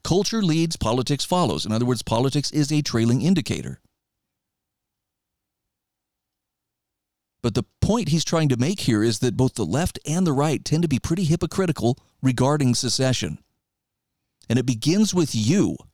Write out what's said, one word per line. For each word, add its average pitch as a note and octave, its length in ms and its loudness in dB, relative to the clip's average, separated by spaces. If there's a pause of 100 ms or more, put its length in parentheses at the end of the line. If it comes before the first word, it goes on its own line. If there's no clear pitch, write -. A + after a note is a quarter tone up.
Culture G#3 380 0
leads, E3 360 0
politics B2+ 460 -2
follows. A2+ 400 0
In G2+ 80 -6
other A2+ 140 0
words, B2 160 0
politics C3+ 480 -2
is D3 220 -2
a D3+ 100 0
trailing A#2 400 0
indicator. B2+ 600 -2 (3500)
But A#2+ 100 -2
the - 120 -2 (160)
point G#3 280 0
he's D#3+ 160 0
trying D#3+ 240 0
to B2 80 2
make D#3+ 220 -2
here A2 240 2
is A2+ 160 0
that B2 180 0
both B2+ 160 2
the A2 100 -4
left B2+ 440 -2
and F3 180 0
the D3+ 80 2
right C#3+ 320 0
tend D#3 160 0
to E3 80 0
be - 80 0
pretty E3+ 280 -2
hypocritical D#3+ 760 0 (200)
regarding B2+ 540 2
secession. A#2+ 640 -2 (1120)
And A#2+ 80 2
it C3 80 0
begins D#3 480 2
with E3 220 0
you. A2 420 2 (160)